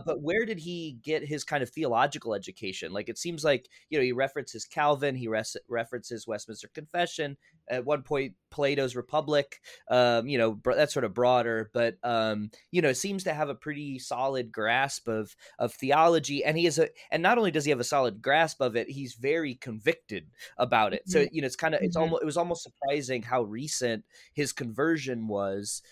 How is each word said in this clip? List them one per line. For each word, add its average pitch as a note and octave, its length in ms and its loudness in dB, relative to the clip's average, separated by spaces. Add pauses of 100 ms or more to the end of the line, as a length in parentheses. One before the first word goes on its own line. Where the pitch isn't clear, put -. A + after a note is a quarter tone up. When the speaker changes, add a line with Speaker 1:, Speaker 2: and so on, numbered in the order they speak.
Speaker 1:
but D3+ 160 -2
where F3+ 240 0
did G#3+ 140 -4
he D#3+ 440 -8
get D#3 220 -2
his D3 200 -6
kind C#3+ 180 -2
of - 80 -2
theological B2+ 640 0
education? F#2+ 580 -8
Like, G2+ 160 -6
it A2 100 -10
seems E3 240 -8
like, C#3+ 260 2 (200)
you D3+ 100 0
know, C3 60 4
he B2+ 80 2
references B2+ 540 -4
Calvin, C#3+ 500 2
he B2 120 -6
res-, A2 280 -4 (120)
references A#2 580 -6
Westminster A2 420 -10
Confession, D#3 680 -4 (320)
at B2 160 -4
one C#3+ 180 0
point C#3 320 -2 (160)
Plato's C#3 440 0
Republic, C#3+ 680 0 (300)
um, A#2+ 380 4
you C#3 100 0
know, A2+ 140 4
br-, A2+ 220 0
that's D3 180 4
sort C3 120 0
of G2+ 100 -2
broader, A#2 580 4
but, A#2 320 0
um, A2 460 0 (200)
you F3 120 2
know, C#3+ 100 4
seems F#3+ 320 -4
to E3+ 100 0
have D3+ 140 -2
a C#3 60 -6
pretty D3 440 -8
solid B2+ 540 -2
grasp B2 560 0
of, A2 260 -2 (240)
of A#2 160 -2
theology, C#3+ 680 4
and D#3 120 2
he E3+ 100 4
is D3 120 2
a, D#3+ 100 4 (220)
and D#3+ 120 0
not G#3+ 160 4
only G#3 120 2
does D3 140 0
he D3 60 2
have C3+ 100 2
a A#2+ 40 -2
solid A#2 380 0
grasp D#3 380 2
of A#2+ 160 0
it, A#2 120 0
he's C3+ 260 -10
very C#3 420 -2
convicted G#2+ 720 -4 (300)
about A2 360 4
it. - 120 -6
So, F3+ 140 4
Speaker 2:
Mm-hmm. - 140 2
Speaker 1:
you D#3 80 -2
know, C3+ 40 -2
it's B2+ 100 -6
kinda, D#3+ 260 0
it's E3+ 140 0
Speaker 2:
Mm-hmm. D#3+ 60 2
Speaker 1:
almo-, E3 160 0
it - 60 -4
was D3+ 120 -2
almost F3 260 -2
surprising C3+ 600 -4
how A#2+ 200 0
recent A#2 600 -4 (300)
his C#3+ 180 -2
conversion C3 760 -2
was, G2+ 640 -4